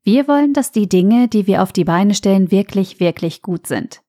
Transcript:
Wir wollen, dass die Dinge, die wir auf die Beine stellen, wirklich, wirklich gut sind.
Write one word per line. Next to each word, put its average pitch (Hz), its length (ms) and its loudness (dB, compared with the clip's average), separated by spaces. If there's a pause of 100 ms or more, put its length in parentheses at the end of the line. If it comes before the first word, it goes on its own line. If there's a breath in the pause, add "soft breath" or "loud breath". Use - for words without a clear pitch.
Wir 269 260 2
wollen, 285 260 2
dass 277 180 -2
die 208 160 0
Dinge, 208 400 2
die 208 180 -2
wir 190 160 2
auf 190 120 -4
die 180 100 0
Beine 185 300 2
stellen, 190 360 0
wirklich, 196 500 -2
wirklich 170 420 -4
gut 175 240 -8
sind. 98 420 -8